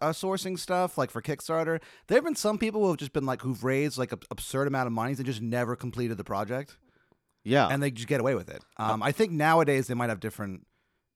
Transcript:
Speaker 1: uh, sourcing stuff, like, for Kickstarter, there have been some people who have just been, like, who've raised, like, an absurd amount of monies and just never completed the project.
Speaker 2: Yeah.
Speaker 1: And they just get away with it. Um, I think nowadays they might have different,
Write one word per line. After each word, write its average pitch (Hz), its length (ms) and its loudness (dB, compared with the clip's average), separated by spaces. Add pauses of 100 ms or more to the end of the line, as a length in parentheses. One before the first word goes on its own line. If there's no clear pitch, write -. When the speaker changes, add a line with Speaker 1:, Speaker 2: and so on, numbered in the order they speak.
Speaker 1:
uh, 151 100 2
sourcing 190 480 -4
stuff, 180 400 0
like, 131 100 0
for 117 120 -6
Kickstarter, 160 600 -2 (260)
there 220 100 4
have 285 80 6
been 320 100 -2
some 214 240 0
people 214 220 0
who 196 80 4
have 156 80 0
just 139 140 -8
been, 139 140 -2
like, 127 160 -2
who've 123 220 -4
raised, 135 340 0
like, 127 140 -2
an 101 80 -6 (100)
absurd - 380 -2
amount 131 180 0
of 117 80 -2
monies 120 240 -2
and 131 80 -6
just 117 160 -4
never 120 340 0
completed 117 420 -4
the 85 60 -8
project. 110 540 -4 (680)
Speaker 2:
Yeah. 120 220 6
Speaker 1:
And 139 160 0
they 139 80 0
just 117 160 -8
get 139 140 2
away 131 140 2
with 92 140 -6
it. - 140 -12 (140)
Um, 110 260 0
I 139 80 2
think 190 220 2
nowadays 151 540 6
they 127 80 -4
might 120 120 0
have 104 140 -2
different, 101 440 -8 (500)